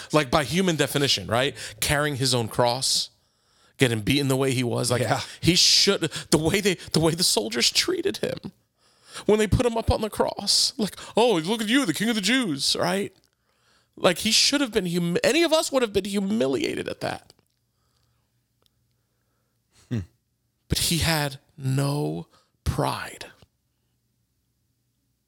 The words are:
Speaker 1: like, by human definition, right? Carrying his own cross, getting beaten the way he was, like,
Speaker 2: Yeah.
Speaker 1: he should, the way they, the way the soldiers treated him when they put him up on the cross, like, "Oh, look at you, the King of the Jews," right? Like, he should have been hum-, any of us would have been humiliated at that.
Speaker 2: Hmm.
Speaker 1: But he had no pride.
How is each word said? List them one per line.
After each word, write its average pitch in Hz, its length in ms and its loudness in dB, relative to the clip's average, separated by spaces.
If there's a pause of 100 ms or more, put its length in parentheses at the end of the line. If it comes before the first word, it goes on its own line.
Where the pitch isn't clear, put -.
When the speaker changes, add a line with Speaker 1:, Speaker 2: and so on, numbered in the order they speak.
(140)
Speaker 1:
like, 147 160 2
by 156 140 4
human 170 320 0
definition, 139 500 0
right? 127 280 0 (260)
Carrying 147 360 0
his 127 180 0
own 117 140 0
cross, 123 600 0 (680)
getting 117 240 2
beaten 135 280 0
the 131 80 2
way 135 180 0
he 127 100 0
was, 120 260 -2
like, 120 120 0
Speaker 2:
Yeah. 123 180 0 (200)
Speaker 1:
he 170 140 4
should, - 480 4 (280)
the 165 80 4
way 160 240 0
they, 180 140 0 (160)
the 156 80 2
way 160 140 2
the 170 100 -2
soldiers 226 460 0
treated - 480 -2
him - 200 -4 (880)
when 208 120 4
they 214 100 2
put 247 180 4
him 233 100 -2
up 220 140 -2
on - 120 0
the 214 80 -4
cross, - 680 0
like, 202 160 -2 (220)
"Oh, 233 200 6
look 220 260 -2
at 208 60 -4
you, 262 160 4
the 165 100 0
King 220 160 0
of 233 40 0
the 214 60 -2
Jews," 196 580 0
right? 185 340 -2 (840)
Like, - 220 2
he 214 120 -2
should 285 300 2
have 240 120 -2
been 185 140 0
hum-, 175 380 0
any 277 180 4
of 311 120 0
us 320 180 0
would 262 100 2
have 214 100 -2
been 196 120 0
humiliated 208 840 -2
at - 140 -8
that. - 320 -8 (2500)
Speaker 2:
Hmm. 110 100 -2 (680)
Speaker 1:
But - 100 -4
he 170 200 0
had 143 400 0 (180)
no 143 680 -2 (380)
pride. 131 600 -4 (2000)